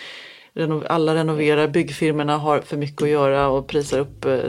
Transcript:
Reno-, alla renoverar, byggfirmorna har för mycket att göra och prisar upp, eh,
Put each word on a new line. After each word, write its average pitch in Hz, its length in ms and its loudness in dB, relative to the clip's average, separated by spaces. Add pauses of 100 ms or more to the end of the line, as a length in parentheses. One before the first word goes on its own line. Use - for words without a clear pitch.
(540)
Reno-, 156 340 -2
alla 160 260 2
renoverar, 151 540 2
byggfirmorna 151 680 0
har 147 220 2
för - 160 -8
mycket 147 260 -4
att 147 60 2
göra 139 400 4
och 135 180 0
prisar 143 320 -2
upp, 139 260 -6
eh, 135 140 2 (100)